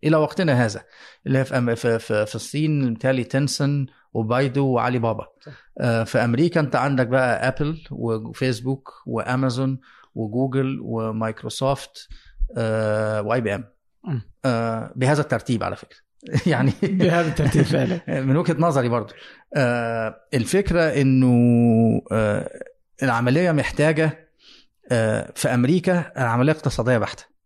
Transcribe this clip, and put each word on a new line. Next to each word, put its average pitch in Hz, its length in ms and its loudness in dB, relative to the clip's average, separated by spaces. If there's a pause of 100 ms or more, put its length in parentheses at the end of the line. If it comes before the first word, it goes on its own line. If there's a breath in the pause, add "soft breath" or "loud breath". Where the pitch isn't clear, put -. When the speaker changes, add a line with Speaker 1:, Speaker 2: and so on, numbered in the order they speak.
Speaker 1:
إلى 156 120 4
وقتنا 151 480 2
هذا، 107 200 -4 (420 loud breath)
اللي 131 120 2
هي 131 60 2
في 131 140 -4
أم-، 120 160 0
في... 117 240 0
في، 110 280 -2
في - 80 -14
الصين، 143 560 -2
متهيألي 131 340 0
تنسن 139 600 -2 (260 soft breath)
وبايدو 127 540 0
وعلي 123 320 0
بابا. 113 280 -2 (140)
Speaker 2:
صح. 147 120 -20 (280 loud breath)
Speaker 1:
آه، 113 240 2
في 120 140 -2
أمريكا 123 420 2
أنت 143 160 -2
عندك 131 300 0
بقى 123 420 0
أبل 151 320 -4 (100)
وفيسبوك 117 1000 -4 (140)
وأمازون 127 720 -2 (360 soft breath)
وجوجل 131 680 -4
ومايكروسوفت، 113 1300 -6 (480 soft breath)
آه، 110 680 -2
وآي 113 180 0
بي 104 140 -2
إم. 95 100 -8 (400)
Speaker 2:
مم. 135 180 -6 (220)
Speaker 1:
آه، 113 520 -2
بهذا 139 240 2
الترتيب 117 420 -2
على 90 140 -6
فكرة. - 220 -20 (280)
<laughs> - 260 0
يعني 131 200 2 (100)
Speaker 2:
بهذا 185 460 2
الترتيب 147 340 2
فعلًا. 156 460 0
Speaker 1:
<laughs> 135 180 -2
من 131 100 2
وجهة 170 220 0
نظري 143 300 2
برضو. 117 260 -2 (400 loud breath)
آه، 117 680 -2 (140)
الفكرة 175 460 2
إنه، 131 560 4 (760)
آه، 104 380 0 (520)
العملية 131 500 2
محتاجة، 151 800 0 (640 soft breath)
آه، 110 420 0
في - 140 -2
أمريكا 165 680 2
العملية 127 360 2
اقتصادية 127 460 0
بحتة. - 480 -8